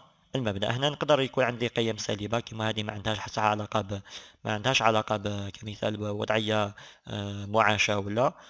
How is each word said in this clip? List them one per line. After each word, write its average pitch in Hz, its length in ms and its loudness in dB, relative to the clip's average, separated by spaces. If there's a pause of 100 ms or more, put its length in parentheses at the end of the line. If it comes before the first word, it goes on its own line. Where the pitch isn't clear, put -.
(340)
المبدأ. 104 360 0
هنا 131 200 0
نقدر 143 300 4
يكون 131 240 2
عندي 120 240 0
قيم 113 280 0
سالبة 104 440 -2
كما 110 280 -4
هذه 107 140 -2
ما 107 100 -4
عندهاش 107 260 -4
حتى - 220 -6
علاقة 107 400 2
ب-، 98 220 -6 (420)
ما 110 100 -2
عندهاش 120 280 2
علاقة 110 340 4
ب-، 101 320 -6
كمثال 107 480 -6
بوضعية، 104 800 0 (320)
آه، 101 400 -8
معاشة 104 520 4
ولا، 107 360 0 (160)